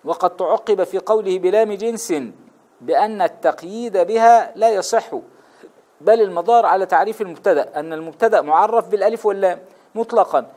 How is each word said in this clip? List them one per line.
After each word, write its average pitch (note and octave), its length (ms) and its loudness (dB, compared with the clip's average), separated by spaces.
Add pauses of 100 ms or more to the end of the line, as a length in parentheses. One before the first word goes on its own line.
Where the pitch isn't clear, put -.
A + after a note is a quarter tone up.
وقد F3 300 -2
تعقب F#3+ 480 -2
في F#3 160 -4
قوله F#3+ 400 -2
بلام G#3 340 0
جنس G#3 400 -6 (680)
بأن F#3+ 400 -2
التقييد F#3+ 760 -4
بها A3+ 580 4
لا A3 140 2
يصح، G#3+ 460 -2 (840)
بل G#3+ 200 4
المدار G3 440 2
على F#3 200 2
تعريف G3+ 360 -2
المبتدأ، E3 580 -2
أن D#3+ 140 -10
المبتدأ E3 480 0
معرف G3+ 460 2
بالألف G#3 380 -2
واللام G3 340 0 (360)
مطلقًا، G#3+ 600 -2